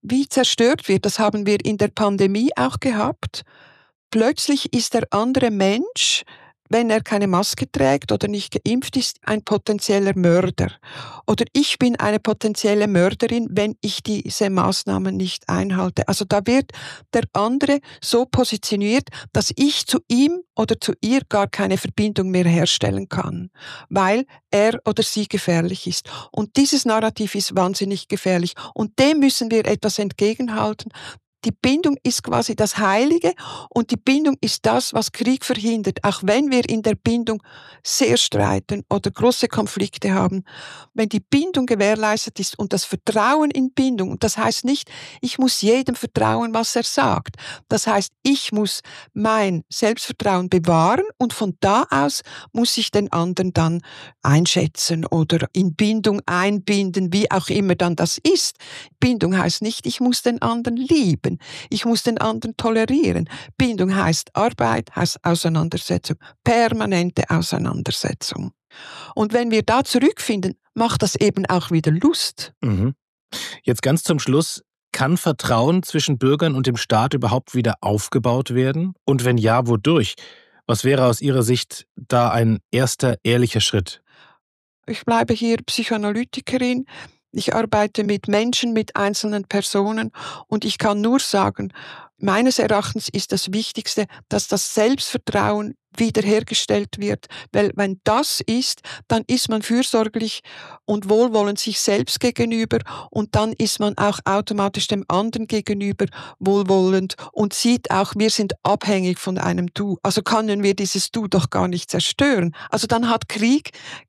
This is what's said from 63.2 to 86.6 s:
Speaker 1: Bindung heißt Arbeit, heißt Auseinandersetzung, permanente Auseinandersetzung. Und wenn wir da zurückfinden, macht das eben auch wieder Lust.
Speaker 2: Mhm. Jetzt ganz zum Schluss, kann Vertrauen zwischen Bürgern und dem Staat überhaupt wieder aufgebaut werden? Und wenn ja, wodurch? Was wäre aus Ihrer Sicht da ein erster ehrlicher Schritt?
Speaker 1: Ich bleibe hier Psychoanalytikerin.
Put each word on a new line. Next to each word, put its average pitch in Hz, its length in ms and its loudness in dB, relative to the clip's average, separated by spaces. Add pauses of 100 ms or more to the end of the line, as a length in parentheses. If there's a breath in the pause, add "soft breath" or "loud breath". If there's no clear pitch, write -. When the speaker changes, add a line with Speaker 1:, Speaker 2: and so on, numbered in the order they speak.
Speaker 1:
Bindung 190 380 2
heißt 175 400 0
Arbeit, - 600 0
heißt - 280 -2
Auseinandersetzung, 170 920 -2 (260 loud breath)
permanente 220 880 2
Auseinandersetzung. - 1200 -4 (640 loud breath)
Und 214 180 0
wenn 240 180 0
wir 220 120 2
da 247 220 2
zurückfinden, 233 720 0 (200)
macht 226 280 0
das 202 120 0
eben 208 320 0
auch 180 240 0
wieder 160 200 2
Lust. - 680 0
Speaker 2:
Mhm. 113 340 0 (680 loud breath)
Jetzt 123 200 0
ganz 143 200 2
zum 156 160 0
Schluss, 139 440 0 (300)
kann 147 240 0
Vertrauen 143 640 2
zwischen 147 360 -2
Bürgern 143 360 2
und 131 120 0
dem 120 100 0
Staat 117 380 0
überhaupt 123 400 -2
wieder 117 280 0
aufgebaut 120 720 0
werden? 143 400 0 (100)
Und 131 200 0
wenn 123 140 4
ja, 113 280 4
wodurch? 120 480 2 (520 loud breath)
Was 113 180 -2
wäre 131 220 4
aus 120 140 2
Ihrer 131 220 2
Sicht - 440 -2 (100)
da 120 340 2
ein 113 280 2 (120)
erster 123 520 0
ehrlicher 117 380 2
Schritt? - 420 -2 (840 soft breath)
Speaker 1:
Ich - 180 -8
bleibe 233 300 2
hier 226 240 0
Psychoanalytikerin. 247 1300 -2 (460 loud breath)